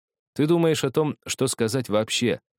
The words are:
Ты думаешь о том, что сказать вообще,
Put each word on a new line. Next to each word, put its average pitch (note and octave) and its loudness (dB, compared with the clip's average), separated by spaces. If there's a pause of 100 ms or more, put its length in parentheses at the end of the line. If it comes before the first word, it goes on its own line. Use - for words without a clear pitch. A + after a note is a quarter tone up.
(340)
Ты D3 0
думаешь E3 2
о C#3 -2
том, D3+ -2
что - -2
сказать A#2 -2
вообще, G#2+ 0 (200)